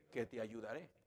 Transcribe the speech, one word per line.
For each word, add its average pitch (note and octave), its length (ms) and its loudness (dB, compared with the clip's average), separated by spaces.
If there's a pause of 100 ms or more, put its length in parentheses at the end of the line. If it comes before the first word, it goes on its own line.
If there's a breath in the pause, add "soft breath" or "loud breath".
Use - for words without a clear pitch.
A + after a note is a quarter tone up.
(120)
que A#2 140 4
te A#2+ 140 -2
ayudaré". A2+ 480 -2 (180)